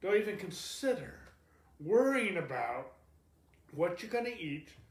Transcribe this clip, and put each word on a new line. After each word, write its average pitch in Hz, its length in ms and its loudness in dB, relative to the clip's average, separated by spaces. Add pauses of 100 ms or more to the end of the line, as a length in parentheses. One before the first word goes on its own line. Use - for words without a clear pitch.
don't 196 140 4
even 214 220 2
consider - 840 -4 (600)
worrying 226 580 4
about 123 560 -4 (760)
what 170 300 0
you're 220 100 -8
gonna 233 180 0
eat, 156 400 -6 (220)